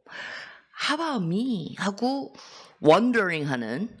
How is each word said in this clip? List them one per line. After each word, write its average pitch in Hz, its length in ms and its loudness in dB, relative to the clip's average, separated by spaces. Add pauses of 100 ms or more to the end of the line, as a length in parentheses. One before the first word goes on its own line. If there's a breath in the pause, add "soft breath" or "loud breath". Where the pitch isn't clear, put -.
(920 loud breath)
"How 302 100 -2
about 277 240 -2
me?" 196 540 -2
하고 240 560 -2 (500 loud breath)
wondering 175 640 6
하는, 127 520 -4